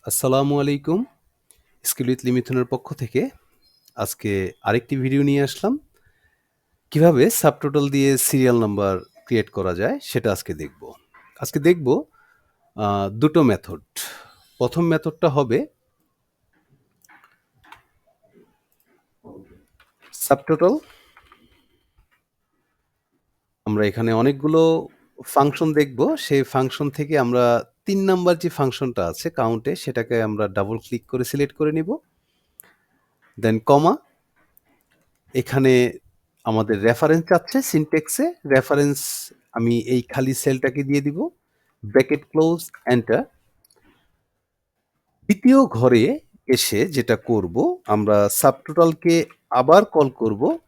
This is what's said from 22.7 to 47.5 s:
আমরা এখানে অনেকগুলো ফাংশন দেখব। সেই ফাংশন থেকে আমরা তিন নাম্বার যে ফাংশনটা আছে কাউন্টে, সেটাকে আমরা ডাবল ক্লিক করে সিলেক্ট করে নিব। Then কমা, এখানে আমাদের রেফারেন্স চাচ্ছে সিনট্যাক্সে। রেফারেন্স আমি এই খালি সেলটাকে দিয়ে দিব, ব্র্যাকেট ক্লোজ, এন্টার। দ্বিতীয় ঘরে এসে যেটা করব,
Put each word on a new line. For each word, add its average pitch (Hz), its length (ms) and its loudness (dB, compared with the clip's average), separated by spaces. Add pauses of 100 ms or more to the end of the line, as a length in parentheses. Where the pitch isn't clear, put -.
আমরা 104 220 0
এখানে 113 260 -2
অনেকগুলো 151 760 2 (380)
ফাংশন 147 460 0
দেখব। 147 440 0
সেই 139 260 0
ফাংশন 131 480 -4
থেকে 147 280 -4
আমরা 120 460 2 (220)
তিন 196 180 0
নাম্বার 180 340 2
যে 175 100 -4
ফাংশনটা 127 580 -4
আছে - 240 -8
কাউন্টে, 117 460 -4
সেটাকে 117 460 -4
আমরা 107 260 -4
ডাবল 104 300 -4
ক্লিক - 280 -10
করে 123 180 -6
সিলেক্ট 143 320 -4
করে 151 160 -2
নিব। 160 240 -4 (1400)
Then 110 200 0
কমা, 151 360 4 (1400)
এখানে 131 580 2 (520)
আমাদের 110 380 0
রেফারেন্স 156 460 2
চাচ্ছে 190 340 0
সিনট্যাক্সে। 165 720 -2 (160)
রেফারেন্স 143 840 0 (200)
আমি 120 260 0
এই 123 240 -2
খালি 131 320 -4
সেলটাকে 135 480 -4
দিয়ে 139 180 0
দিব, 151 280 -6 (560)
ব্র্যাকেট 135 460 0
ক্লোজ, 160 400 0 (160)
এন্টার। 123 380 0 (2000)
দ্বিতীয় 269 400 6
ঘরে 123 560 4 (260)
এসে 120 400 0
যেটা 127 300 0
করব, 113 680 -2